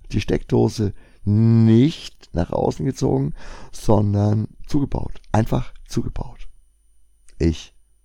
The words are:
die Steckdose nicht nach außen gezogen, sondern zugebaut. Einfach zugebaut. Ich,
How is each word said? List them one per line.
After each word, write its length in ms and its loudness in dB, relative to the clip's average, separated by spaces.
die 80 0
Steckdose 720 0
nicht 1080 4
nach 160 -2
außen 340 -2
gezogen, 500 -2
sondern 760 2
zugebaut. 540 -2
Einfach 420 0
zugebaut. 640 -6
Ich, 360 -2